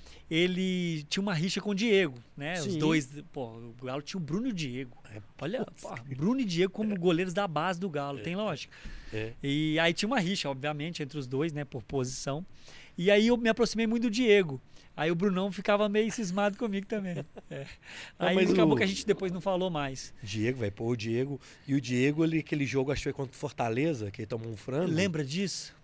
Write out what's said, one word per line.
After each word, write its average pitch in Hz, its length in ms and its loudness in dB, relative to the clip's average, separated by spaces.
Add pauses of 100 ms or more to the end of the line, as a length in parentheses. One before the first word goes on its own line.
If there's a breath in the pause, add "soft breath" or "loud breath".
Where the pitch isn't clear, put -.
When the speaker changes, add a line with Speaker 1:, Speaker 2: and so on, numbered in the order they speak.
(300 loud breath)
Speaker 1:
ele 180 720 0
tinha 190 180 -2
uma 202 120 0
rixa 175 260 0
com 208 100 -2
o 208 40 0
Diego, 190 420 4 (200)
né? 147 180 -6
Os 160 100 -2
Speaker 2:
Sim. 175 140 0
Speaker 1:
dois, 156 300 2 (240)
pô, 131 140 -6 (100)
o 117 180 -14 (100)
Galo 135 180 -4
tinha 190 180 -6
o - 20 -4
Bruno 175 240 -2
e 262 40 0
o 208 40 -4
Diego. 135 420 -6 (160)
Speaker 2:
É, 104 80 -12 (200)
Speaker 1:
Olha, 208 240 -4
Speaker 2:
putz. - 180 -12
Speaker 1:
pô, - 120 -10 (220)
Bruno 220 240 2
e 247 40 0
Diego 180 280 2
como 214 220 -2
Speaker 2:
É. - 20 0
Speaker 1:
goleiros 175 380 2
da 202 140 0
base 170 320 -2
do 196 100 -2
Galo, 143 280 -4
Speaker 2:
É. 107 40 -10
Speaker 1:
tem 175 140 -6
lógica. - 380 -6 (380 loud breath)
Speaker 2:
É. 110 200 -4 (100)
Speaker 1:
E 151 360 2
aí 170 140 4
tinha 208 160 -2
uma 247 120 2
rixa, 175 280 -2
obviamente, 147 540 -4
entre 147 160 -6
os 131 80 -6
dois, 143 260 -2
né, 143 120 -6
por 123 180 -10
posição. 139 640 -4 (520 loud breath)
E 180 140 4
aí 208 180 8
eu 240 80 6
me 233 120 2
aproximei 226 380 2
muito 233 180 0
do 240 60 2
Diego. 202 500 6 (360 soft breath)
Aí 156 140 2
o 175 60 2
Brunão 190 340 2
ficava 208 380 2
meio 214 240 2
cismado 202 440 0
comigo 202 300 -2
também. 190 300 -4 (180)
Speaker 2:
<laughs> - 160 -18
Speaker 1:
É. 139 160 -8 (520 loud breath)
Speaker 2:
Não, 175 100 2
Speaker 1:
Aí 180 80 6
Speaker 2:
mas 180 140 6
Speaker 1:
acabou 165 240 6
Speaker 2:
o - 20 6
Speaker 1:
que 117 60 2
a - 40 4
gente 196 200 -2
depois 190 240 2
não 180 100 -4
falou 185 300 0
mais. 139 520 -6
Speaker 2:
Diego, 110 380 -2
velho, 101 120 0
pô, 113 160 -6
o 123 80 0
Diego. 120 440 -2 (280 loud breath)
E 135 60 2
o 143 60 4
Diego, 131 440 2
ele, 160 140 2
aquele 147 260 -2
jogo, 135 260 0
acho 127 100 -2
que - 40 -8
foi 143 80 -2
contra 131 200 -6
o - 40 -20
Fortaleza, 120 760 -2
que 110 120 -10
ele 104 40 -6
tomou 113 240 -6
um 107 60 -8
frango. 139 340 -2
Speaker 1:
Lembra 160 340 0
disso? 170 600 -6